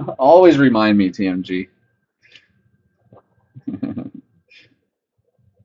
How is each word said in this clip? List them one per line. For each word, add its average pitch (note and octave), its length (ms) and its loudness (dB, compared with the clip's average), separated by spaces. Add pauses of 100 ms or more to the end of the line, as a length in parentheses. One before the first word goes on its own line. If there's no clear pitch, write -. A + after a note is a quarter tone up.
(180)
always D#3+ 400 4
remind A2 400 2
me, F#2+ 120 0
T F#2+ 180 -6
M F#2 160 -6
G. F#2 240 -8 (2000)
<laughs> - 100 -12 (1900)